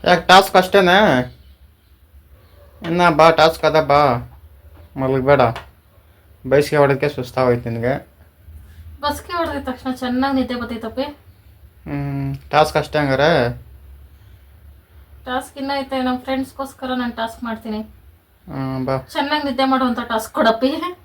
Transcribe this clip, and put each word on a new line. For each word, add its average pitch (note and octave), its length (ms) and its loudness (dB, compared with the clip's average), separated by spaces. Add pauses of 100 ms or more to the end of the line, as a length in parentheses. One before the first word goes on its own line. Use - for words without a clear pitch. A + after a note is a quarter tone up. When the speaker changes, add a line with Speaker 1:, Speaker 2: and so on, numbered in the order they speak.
Speaker 1:
ಯಾಕ್ F3 220 2
ಟಾಸ್ಕ್ F#3+ 280 6
ಅಷ್ಟೇನಾ? F#3 640 4 (1600)
ಇನ್ನ F3 280 2
ಬಾ, D#3+ 220 6
ಟಾಸ್ಕ್ D#3+ 340 2
ಅದ D#3 140 4
ಬಾ. C#3+ 520 2 (680)
ಮಲಗ್ಬೇಡ. C3+ 440 2 (1040)
ಬೈಸ್ಗೆ C#3+ 300 2
ಹೊಡೆದಕ್ಕೆ C#3 320 2
ಸುಸ್ತಾಗೋಯ್ತು B2 600 -2
ನಿನಗೆ. A#2 380 -4 (920)
Speaker 2:
ಬಸ್ಗೆ D4 360 -6
ಹೊಡೆದ D4+ 260 -4
ತಕ್ಷಣ C4 280 -8
ಚೆನ್ನಾಗ್ B3+ 440 -4
ನಿದ್ದೆ B3 200 -2
ಬರ್ತೈತಪ್ಪಿ. A3+ 480 -8 (800)
Speaker 1:
ಹ್ಮ್, C#3 500 -6 (160)
ಟಾಸ್ಕ್ D3+ 260 2
ಅಷ್ಟೇ D3+ 220 -2
ಹಂಗಾರೆ? C3+ 540 2 (1700)
Speaker 2:
ಟಾಸ್ಕ್ B3+ 320 -8
ಇನ್ನ C#4 180 -6
ಐತೆ, C4+ 260 -4
ನಮ್ B3+ 160 -2
ಫ್ರೆಂಡ್ಸ್‌ಗೋಸ್ಕರ C4 680 -8
ನಾನ್ B3 260 -4
ಟಾಸ್ಕ್ A3+ 300 -8
ಮಾಡ್ತೀನಿ. A3 380 -8 (680)
Speaker 1:
ಹ್ಮ್, C3 380 -6
ಬಾ. C3+ 120 -2
Speaker 2:
ಚೆನ್ನಾಗ್ D4 480 -4
ನಿದ್ದೆ C4 200 -2
ಮಾಡುವಂತ B3+ 340 0
ಟಾಸ್ಕ್ A3 340 -6
ಕೊಡಪ್ಪಿ. C#4 720 0